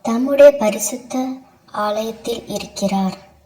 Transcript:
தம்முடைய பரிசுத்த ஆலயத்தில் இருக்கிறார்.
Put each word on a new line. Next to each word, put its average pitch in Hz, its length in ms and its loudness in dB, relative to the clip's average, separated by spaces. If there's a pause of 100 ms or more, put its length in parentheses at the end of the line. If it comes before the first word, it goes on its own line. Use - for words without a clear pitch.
தம்முடைய 277 500 6
பரிசுத்த 254 720 -4 (400)
ஆலயத்தில் 220 840 -6
இருக்கிறார். 190 680 -4 (280)